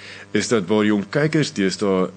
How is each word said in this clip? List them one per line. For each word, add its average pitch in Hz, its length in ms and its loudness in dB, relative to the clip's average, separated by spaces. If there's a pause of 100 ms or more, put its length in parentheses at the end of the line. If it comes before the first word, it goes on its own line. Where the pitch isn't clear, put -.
(320)
is 104 160 0
dat 107 200 0
waar 107 180 2
jong 104 240 2
kykers 151 440 0
deesdae, 95 640 0